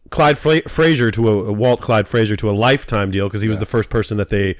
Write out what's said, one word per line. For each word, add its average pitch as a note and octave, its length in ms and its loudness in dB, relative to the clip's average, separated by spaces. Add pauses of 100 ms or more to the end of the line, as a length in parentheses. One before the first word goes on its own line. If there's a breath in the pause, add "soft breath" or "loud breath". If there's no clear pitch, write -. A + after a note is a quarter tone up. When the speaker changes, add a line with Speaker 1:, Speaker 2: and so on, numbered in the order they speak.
(100)
Speaker 1:
Clyde D3+ 280 2
Fra-, D#3 300 0
Frazier D3+ 440 2
to A2+ 160 0
a, G2+ 160 2
a G#2 80 -4
Walt A#2+ 280 2
Clyde A2 280 0
Frazier A2 280 0
to G#2+ 140 -2
a - 20 0
lifetime A2 580 0
deal G2 200 -2
'cause G#2 100 -6
he A2 80 -2
was G#2+ 80 -2
Speaker 2:
Yeah. G2+ 40 -8
Speaker 1:
the G#2+ 60 -4
first A2+ 220 -2
person G#2+ 300 -4
that G2+ 120 -2
they G2 300 -2